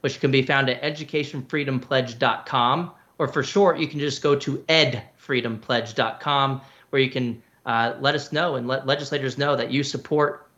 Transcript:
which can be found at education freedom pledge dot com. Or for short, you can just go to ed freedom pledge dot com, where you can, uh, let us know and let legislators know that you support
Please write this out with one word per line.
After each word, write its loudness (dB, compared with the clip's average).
which -4
can 2
be 6
found 2
at -2
education -4
freedom -2
pledge -2
dot 0
com. 2
Or 0
for -2
short, 4
you -2
can -8
just -4
go 6
to -4
ed 4
freedom -4
pledge -2
dot -2
com, 0
where 2
you 2
can, -4
uh, 2
let 2
us -6
know 0
and -4
let -2
legislators -2
know 2
that -4
you 0
support -2